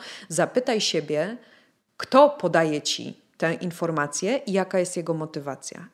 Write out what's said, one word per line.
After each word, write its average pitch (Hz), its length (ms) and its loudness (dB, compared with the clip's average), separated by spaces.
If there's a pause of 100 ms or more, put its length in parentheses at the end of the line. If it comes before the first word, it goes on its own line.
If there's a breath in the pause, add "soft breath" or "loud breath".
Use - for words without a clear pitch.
(280 loud breath)
zapytaj 190 520 0
siebie, 160 560 -2 (600 soft breath)
kto 285 340 6
podaje 165 520 2
ci - 420 -6 (140)
tę 165 160 0
informację 165 840 -2
i - 160 -6
jaka 185 260 0
jest 180 180 -2
jego 170 180 -2
motywacja. 151 800 -8